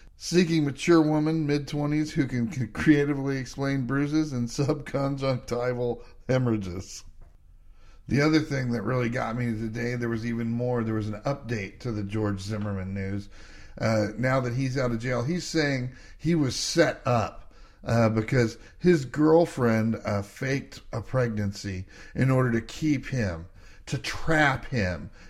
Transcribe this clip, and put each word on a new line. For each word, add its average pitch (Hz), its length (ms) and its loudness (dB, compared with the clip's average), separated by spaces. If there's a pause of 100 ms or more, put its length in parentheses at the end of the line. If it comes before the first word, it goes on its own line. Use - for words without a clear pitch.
(180)
seeking 165 460 2
mature 160 380 4
woman, 156 440 2
mid-twenties, 147 640 0
who 151 140 0
can, 123 220 -2
can 110 220 2
creatively 143 680 4
explain 135 480 -4
bruises 143 460 0
and 120 160 -2
<laughs> - 20 -12
subconjunctival 127 1500 -2 (280)
hemorrhages. 110 760 0 (1040)
The 131 140 2
other 156 180 4
thing 131 320 -2
that 113 120 -2
really 123 260 0
got 117 260 -4
me 123 120 -2
today, 117 480 -4
there 120 120 -2
was 117 180 -2
even 117 240 -2
more. 120 340 -2
There 110 100 -2
was 107 160 -2
an 104 160 -8
update 117 540 -4
to 123 120 -6
the 104 120 -4
George 101 360 -2
Zimmerman 98 540 -4
news. 98 340 -6 (500)
Uh, 110 300 2 (100)
now 131 220 2
that 123 140 -2
he's 131 240 -2
out 127 140 0
of 113 80 -2
jail, 123 220 -2
he's 160 240 -2
saying 139 460 0 (260)
he 165 160 2
was 143 220 2
set 151 500 2
up, 117 460 0 (320)
uh, 117 240 4
because 110 500 2 (220)
his 165 240 4
girlfriend, 127 1000 4
uh, 104 160 0
faked 135 580 -6 (140)
a 120 80 -6
pregnancy 104 840 -2 (320)
in 127 160 4
order 127 220 4
to 113 80 2
keep 147 460 -2
him, 90 400 -4 (400)
to 143 100 -2
trap 147 720 0
him, 90 420 -2 (200)